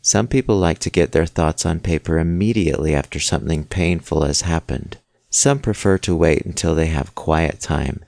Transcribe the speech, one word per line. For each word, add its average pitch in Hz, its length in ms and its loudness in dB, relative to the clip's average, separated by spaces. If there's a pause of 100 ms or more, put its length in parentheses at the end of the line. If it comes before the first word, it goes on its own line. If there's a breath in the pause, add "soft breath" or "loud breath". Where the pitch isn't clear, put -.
Some 107 220 2
people 120 300 0
like 85 240 2
to - 100 -6
get 85 220 2
their 82 140 2
thoughts 82 380 -2
on 82 140 0
paper 80 400 -2
immediately 85 760 0
after 73 280 -2
something 76 420 -2
painful 82 640 0
has 73 160 0
happened. 76 580 -4 (320)
Some 139 300 2
prefer 101 380 0
to 90 180 0
wait 80 280 2
until 82 300 -2
they 80 120 2
have 76 280 -2
quiet 80 460 0
time 73 480 -4